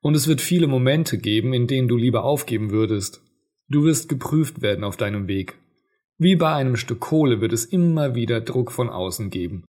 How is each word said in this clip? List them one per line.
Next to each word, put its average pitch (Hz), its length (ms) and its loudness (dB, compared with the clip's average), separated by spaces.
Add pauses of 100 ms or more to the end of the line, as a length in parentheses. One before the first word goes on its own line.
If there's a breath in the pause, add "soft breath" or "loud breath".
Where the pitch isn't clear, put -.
Und 151 140 2
es 143 120 2
wird 151 140 2
viele 170 280 2
Momente 135 500 2
geben, 107 340 0
in 120 140 2
denen 131 200 0
du 120 120 2
lieber 113 260 2
aufgeben 117 460 -2
würdest. 104 500 -2 (480)
Du 147 160 2
wirst 160 240 2
geprüft 147 540 -2
werden 104 220 -2
auf 101 120 -6
deinem 101 320 -4
Weg. 98 300 -4 (580)
Wie 185 180 6
bei 160 200 2
einem 131 220 0
Stück 117 240 -6
Kohle 135 420 2
wird 113 100 0
es - 140 -4
immer 160 480 0
wieder 117 260 -2
Druck 120 320 -4
von 120 160 -2
außen 92 400 -6
geben. 87 420 -8